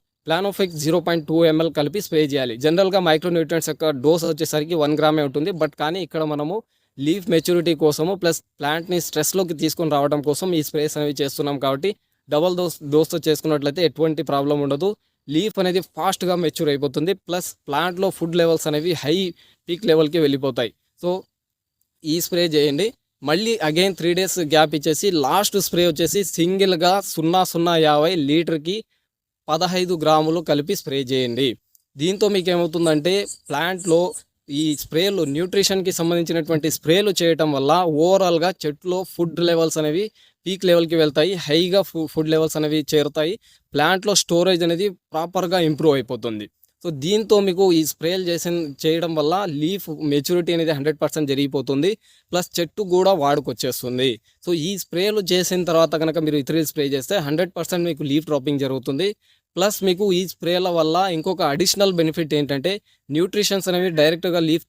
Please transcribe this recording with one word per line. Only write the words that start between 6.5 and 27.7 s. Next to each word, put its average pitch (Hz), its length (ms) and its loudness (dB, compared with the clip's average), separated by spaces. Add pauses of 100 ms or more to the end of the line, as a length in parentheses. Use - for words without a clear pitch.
లీఫ్ 170 320 -2
మెచ్యూరిటీ 170 440 2
కోసము 156 400 2
ప్లస్ 175 260 0 (180)
ప్లాంట్ని 165 420 -2
స్ట్రెస్లోకి 170 540 -2
తీసుకొని 156 360 -2
రావడం 147 320 2
కోసం 151 320 -2
ఈ 156 80 2
స్ప్రేస్ 151 340 -4
అనేవి 147 240 -2
చేస్తున్నాం 143 380 -4
కాబట్టి, 135 320 -2 (380)
డబల్ 165 280 2
డోస్, 175 220 -4 (120)
డోస్‌తో 156 280 2 (100)
చేసుకున్నట్లయితే 151 560 0
ఎటువంటి 156 380 0
ప్రాబ్లం 143 380 0
ఉండదు. 143 280 -2 (400)
లీఫ్ 180 300 0
అనేది 185 220 0
ఫాస్ట్‌గా 180 540 -2
మెచ్యూర్ 165 340 0
అయిపోతుంది. 143 440 0
ప్లస్ 175 380 -6 (160)
ప్లాంట్‌లో 175 440 0
ఫుడ్ 170 260 -4
లెవెల్స్ 165 300 2
అనేవి 156 260 -2
హై 147 240 -2 (520)
పీక్ 175 180 -6
లెవెల్‌కి 160 320 4
వెళ్ళిపోతాయి. 135 540 0 (300)
So 175 80 -2 (920)
ఈ 160 160 -2
స్ప్రే 175 260 0
చేయండి. 151 420 2 (340)
మళ్ళీ 202 360 0 (100)
again 180 300 2
త్రీ 170 160 0
డేస్ 185 240 -2
గ్యాప్ 156 360 4
ఇచ్చేసి, 160 360 0
లాస్ట్ 175 480 0
స్ప్రే 175 280 0
వచ్చేసి 170 380 0
సింగిల్‌గా 185 760 2
సున్నా 175 440 0
సున్నా 170 320 0